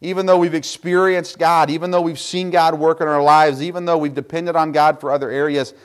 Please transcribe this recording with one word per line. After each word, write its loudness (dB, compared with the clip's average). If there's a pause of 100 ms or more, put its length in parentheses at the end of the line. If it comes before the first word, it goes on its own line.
even -4
though 6
we've 2
experienced -2
God, 2
even -4
though 2
we've -4
seen -6
God 2
work 0
in -2
our 0
lives, 4
even -8
though 2
we've -2
depended -6
on 0
God 2
for -6
other -2
areas, -2 (120)